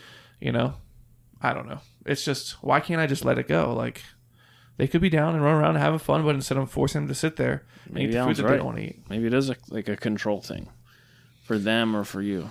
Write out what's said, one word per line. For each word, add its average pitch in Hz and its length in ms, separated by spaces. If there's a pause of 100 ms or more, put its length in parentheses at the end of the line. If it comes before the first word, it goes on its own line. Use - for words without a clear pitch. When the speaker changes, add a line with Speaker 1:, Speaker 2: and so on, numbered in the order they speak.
(400)
Speaker 1:
you 127 120
know, 120 220 (680)
I 123 100
don't - 160
know. 143 120 (260)
It's 143 180
just, - 380
why 135 180
can't 165 200
I 160 60
just 135 180
let 127 140
it 127 100
go? 139 260
Like, 120 280 (760)
they 135 100
could 165 140
be 185 100
down 160 240
and 156 100
run 151 100
around 156 220
and - 60
having 156 160
fun, 151 260
but 151 100
instead 135 240
I'm 135 80
forcing 139 360
them 147 60
to 139 60
sit 156 220
there 135 280 (220)
and - 80
Speaker 2:
Maybe - 140
Speaker 1:
eat 113 40
the 117 60
Speaker 2:
Alan's 127 200
Speaker 1:
food - 60
that 110 40
Speaker 2:
right. 131 40
Speaker 1:
they 143 60
don't - 80
wanna 113 140
eat. - 280
Speaker 2:
Maybe 113 180
it 117 80
is 135 160
a, 120 60 (120)
like, 107 200
a 104 80
control 104 440
thing - 280 (760)
for 110 140
them 110 380
or 101 80
for 98 180
you. 101 280